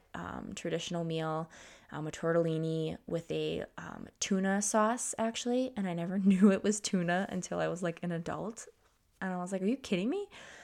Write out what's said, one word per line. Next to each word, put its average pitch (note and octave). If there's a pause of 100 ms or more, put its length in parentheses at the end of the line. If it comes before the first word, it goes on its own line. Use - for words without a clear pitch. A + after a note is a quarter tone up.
(140)
um, -
traditional E3
meal, D#3+ (400)
um, D3+
a D3+
tortellini D#3+ (100)
with E3
a, D#3 (140)
um, - (100)
tuna G3
sauce, A3
actually, A#3+
and G3
I F3
never E3+
<laughs> -
knew G3
it F#3+
was G#3
tuna F3+
until F3
I D#3+
was, E3+
like, E3+
an F3
adult. E3+ (520)
And F#3
I F3+
was F3+
like, F#3+
"Are -
you B3
kidding G#3
me?" G4 (360)